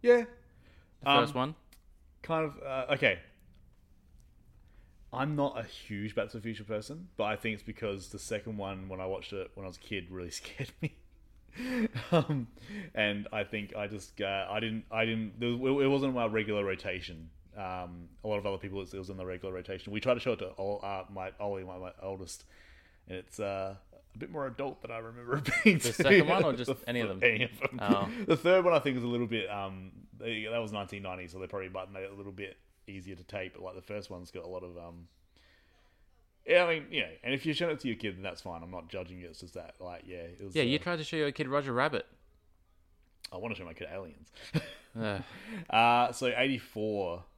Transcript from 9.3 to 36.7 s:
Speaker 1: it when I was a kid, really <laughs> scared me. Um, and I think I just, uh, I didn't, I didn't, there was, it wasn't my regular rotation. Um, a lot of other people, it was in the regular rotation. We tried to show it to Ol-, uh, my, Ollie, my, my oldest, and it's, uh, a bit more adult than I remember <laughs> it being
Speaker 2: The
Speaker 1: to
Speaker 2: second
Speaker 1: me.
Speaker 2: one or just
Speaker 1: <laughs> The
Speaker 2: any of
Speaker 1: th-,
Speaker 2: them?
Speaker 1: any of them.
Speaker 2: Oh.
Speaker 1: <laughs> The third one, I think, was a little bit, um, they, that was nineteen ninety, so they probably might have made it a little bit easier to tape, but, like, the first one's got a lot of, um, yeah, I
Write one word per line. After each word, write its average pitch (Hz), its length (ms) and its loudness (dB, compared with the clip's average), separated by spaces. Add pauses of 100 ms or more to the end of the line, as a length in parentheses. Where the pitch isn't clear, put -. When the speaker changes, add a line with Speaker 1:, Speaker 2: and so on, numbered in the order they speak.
Speaker 1:
it 95 220 -6
when 98 100 -10
I - 20 -8
was 90 100 -12
a - 20 -18
kid, 90 320 -6
really 90 180 -6
<laughs> - 0 -
scared - 500 -8
me. - 160 -2 (1160)
Um, 147 360 4 (460)
and 104 400 0
I 110 120 0
think 101 300 -6
I 104 120 -4
just, 101 340 -8
uh, 98 260 0
I 104 120 -2
didn't, 110 320 -2
I 113 140 2
didn't, 110 340 -2
there 120 180 2
was, 135 260 4
it 135 40 8
wasn't 135 260 4
my 117 140 2
regular 107 360 2
rotation. 90 680 -4 (260)
Um, 90 520 -8 (140)
a 107 40 -4
lot 107 100 2
of 101 80 -2
other 98 120 0
people, 98 240 -4
it 90 120 -10
was 95 160 -6
in 95 80 -8
the 92 80 -6
regular 92 300 -4
rotation. 92 360 -6
We 107 100 -2
tried 123 140 6
to 120 40 -4
show 120 140 2
it 104 60 -2
to 95 180 -6
Ol-, 101 260 -2
uh, 98 280 -4
my, 95 280 -6
Ollie, 101 240 -2
my, 92 160 -10
my 90 120 -8 (120)
oldest, 95 420 -8 (640)
and 92 100 -8
it's, - 220 -12
uh, 98 340 -2 (420)
a 110 40 -12
bit - 100 -8
more 156 160 -4
adult 131 380 -4
than - 80 -8
I 113 80 -6
remember 120 380 -2
<laughs> 147 80 -2
it - 40 0 (140)
being 175 160 10
Speaker 2:
The - 100 0
Speaker 1:
to 117 40 -2
Speaker 2:
second 147 340 10
Speaker 1:
me. 156 40 6
Speaker 2:
one 180 120 6
or 143 100 4
just 120 140 -2
Speaker 1:
<laughs> 131 180 -2
The - 40 -6
Speaker 2:
any 120 120 2
of 110 80 0
Speaker 1:
th-, 95 100 -4
Speaker 2:
them? 120 120 8
Speaker 1:
any 110 140 2
of - 140 -8
them. 135 220 -2
Speaker 2:
Oh. 101 360 4
Speaker 1:
<laughs> 220 100 -4
The 160 100 8
third 180 280 8
one, 175 80 8
I 156 60 8
think, 139 160 2
was 123 80 -2
a 120 40 0
little 120 200 2
bit, 104 220 0
um, 95 420 -6 (280)
they, 110 300 -4
that 117 100 0
was 107 120 -2
nineteen 101 320 -4
ninety, 92 240 -6
so 92 120 -12
they 92 80 -6
probably 95 220 -6
might 92 120 -6
have 95 100 -10
made 95 120 -8
it 98 80 -10
a 101 40 -14
little 98 160 -10
bit 95 260 -8 (300)
easier 98 280 -12
to 87 80 -18
tape, 92 300 -8
but, - 100 -14
like, 92 120 -8
the - 60 -14
first 104 300 -8
one's 90 200 -12
got 87 120 -10
a 85 40 -10
lot 90 160 -8
of, 87 140 -12
um, 85 300 -14 (1400)
yeah, 175 200 8
I 170 100 2